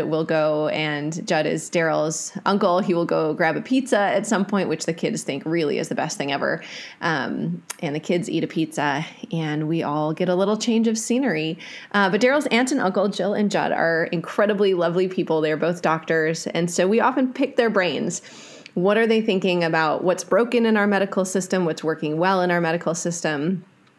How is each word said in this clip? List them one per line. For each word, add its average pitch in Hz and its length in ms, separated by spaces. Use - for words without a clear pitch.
will 160 180
go, 151 460
and 151 580
Judd 156 180
is 156 240
Daryl's 160 760
uncle. 190 340
He 196 140
will 170 120
go 160 280
grab 160 240
a 147 40
pizza 262 360
at 196 280
some 202 200
point, 196 240
which 160 160
the 170 80
kids 160 300
think 139 220
really 160 320
is - 120
the - 60
best 160 220
thing 139 140
ever. 143 320
Um, 160 600
and 147 120
the 151 60
kids 175 300
eat 160 160
a - 20
pizza, 151 580
and 156 340
we 165 160
all 151 300
get 180 160
a 180 60
little 196 220
change 226 300
of 220 100
scenery. 175 600
Uh, 202 180
but 190 120
Daryl's 277 260
aunt 247 240
and 277 80
uncle, 190 300
Jill 190 240
and 208 180
Judd, 160 220
are 165 400
incredibly 202 600
lovely 175 360
people. 160 320
They're 156 160
both 165 240
doctors. 160 640
And 170 240
so 180 160
we 220 140
often 254 320
pick - 240
their 233 120
brains. 180 520
What 196 220
are 226 100
they 220 140
thinking 185 420
about 160 400
what's 175 220
broken 233 400
in 220 100
our 208 100
medical 196 380
system, 185 400
what's 156 200
working 156 340
well 185 240
in 180 100
our 175 80
medical 165 340
system? 170 680